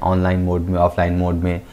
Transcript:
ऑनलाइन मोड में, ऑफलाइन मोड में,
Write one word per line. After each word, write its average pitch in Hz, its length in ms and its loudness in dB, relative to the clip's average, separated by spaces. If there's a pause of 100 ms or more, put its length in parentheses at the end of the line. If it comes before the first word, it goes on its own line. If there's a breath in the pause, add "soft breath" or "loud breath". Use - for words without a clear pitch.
ऑनलाइन 92 360 2
मोड 87 220 0
में, 90 180 -2
ऑफलाइन 87 340 2
मोड 90 220 0
में, 87 260 -2 (120 soft breath)